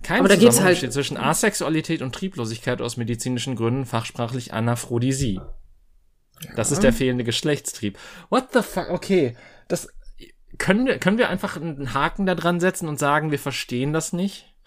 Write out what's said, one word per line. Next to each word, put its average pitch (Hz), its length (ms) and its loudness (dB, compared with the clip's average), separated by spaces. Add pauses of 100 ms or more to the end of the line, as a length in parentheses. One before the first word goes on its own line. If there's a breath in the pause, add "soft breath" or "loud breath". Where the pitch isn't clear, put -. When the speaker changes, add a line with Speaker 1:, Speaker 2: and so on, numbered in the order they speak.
Speaker 1:
Kein 185 160 0
Speaker 2:
Aber 196 100 6
da 202 60 10
geht's 226 220 8
Speaker 1:
Zusammenhang 196 100 4
Speaker 2:
halt 180 80 8
Speaker 1:
besteht 123 180 -4
zwischen 139 240 -2
Asexualität 156 840 0
und 127 120 -8
Trieblosigkeit 123 680 -4
aus 120 160 -6
medizinischen 120 580 -4
Gründen, 120 300 0
fachsprachlich 120 640 -4
Anaphrodisi. 120 880 0 (1160)
Das 113 120 0
Speaker 2:
Ja. 143 60 0
Speaker 1:
ist 190 80 0
der 123 100 8
fehlende 123 320 0
Geschlechtstrieb. 117 720 -2 (320 loud breath)
What 262 240 0
the 247 80 4
fuck? - 300 -6
Okay, 165 440 0 (340 soft breath)
das, - 200 -4 (720)
können 208 280 2
wir, 226 120 0
können 190 200 2
wir 240 120 2
einfach 185 260 -4
einen 143 380 -6
Haken 170 320 0
da 185 80 2
dran 170 260 0
setzen 180 260 0
und 147 120 -4
sagen, 151 320 2
wir 143 80 0
verstehen 135 560 -4
das 160 180 -2
nicht? 185 420 -6 (120)